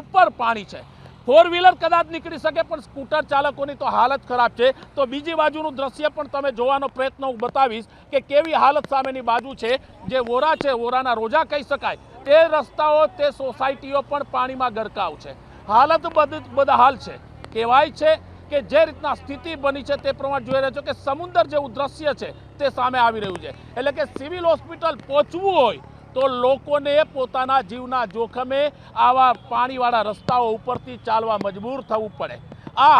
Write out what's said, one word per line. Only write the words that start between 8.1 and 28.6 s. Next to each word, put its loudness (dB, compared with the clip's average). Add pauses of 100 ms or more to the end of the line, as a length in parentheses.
કે 0
કેવી 0
હાલત 4
સામેની -4
બાજુ -2
છે. -4 (260)
જે -2 (100)
વોરા 2
છે, 0
વોરાના -2
રોજા 0
કહી -6
શકાય, -6 (260)
તે 6
રસ્તાઓ, 2 (120)
તે 0
સોસાયટીઓ -4
પણ -6
પાણીમાં -4
ગરકાવ -6 (100)
છે. -16 (320)
હાલત 4
બદ-, -2
બદહાલ 4
છે. -14 (380)
કહેવાય 2
છે 2 (380)
કે -2
જે 2
રીતના -6
સ્થિતિ -12
બની -4
છે -4
તે -4
પ્રમાણે -6
જોઈ -2
રહ્યા -4
છો -8
કે -8 (120)
સમુદ્ર -2
જેવું -4
દ્રશ્ય -4
છે -12 (240)
તે -2
સામે -2
આવી 2
રહ્યું -8
છે. -12 (220)
એટલે -2
કે -4 (120)
સિવિલ -10
હોસ્પિટલ -2
પહોંચવું 0
હોય 0 (320)
તો 0 (160)
લોકોને 0
પોતાના 0
જીવના -6
જોખમે -4 (340)